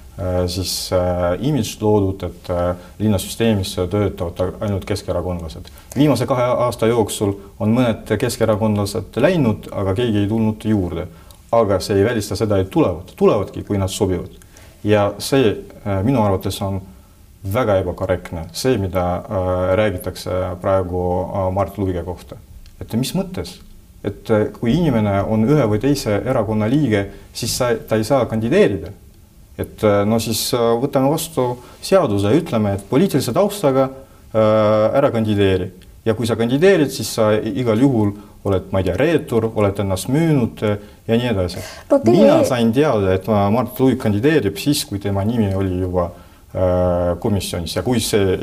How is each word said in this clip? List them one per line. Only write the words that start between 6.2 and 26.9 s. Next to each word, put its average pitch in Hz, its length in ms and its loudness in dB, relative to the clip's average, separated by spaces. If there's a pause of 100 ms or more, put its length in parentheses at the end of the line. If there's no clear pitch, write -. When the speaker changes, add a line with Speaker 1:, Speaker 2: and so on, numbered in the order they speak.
Speaker 1:
kahe 127 160 0
aasta 123 440 0
jooksul 107 460 0 (260)
on 107 140 2
mõned 117 440 0
keskerakondlased 107 1000 -2
läinud, 135 560 0
aga 98 240 -2
keegi 113 220 0
ei 101 100 2
tulnud 110 380 -2
juurde. 87 420 -2 (440)
Aga 101 280 4
see 104 160 -2
ei 98 80 6
välista 104 320 -2
seda, 104 240 0
et 92 100 -2
tulevad. 98 460 -2
Tulevadki, 120 480 0
kui 104 140 -2
nad 95 120 0
sobivad. 90 400 -2 (540)
Ja 104 340 2
see, 120 380 2 (300)
äh, 98 180 -2
minu 131 180 2
arvates 98 400 -2
on 98 200 -4 (720)
väga 110 260 2
ebakorrektne, 87 720 -4
see, 131 260 0
mida, 90 460 -2
äh, 92 540 0
räägitakse 92 840 -4
praegu, 90 420 0 (200)
äh, 92 300 -4
Mart 95 240 -4
Luige 92 260 -4
kohta. - 320 -12 (460)
Et - 120 -18
mis 120 220 -2
mõttes? 180 440 -6 (440)
Et, - 260 -6
äh, 107 180 2 (120)
kui 117 160 0
inimene 110 480 2
on 110 240 0
ühe 147 160 4
või 107 160 2
teise 123 460 0
erakonna 107 420 0
liige, 113 380 2 (280)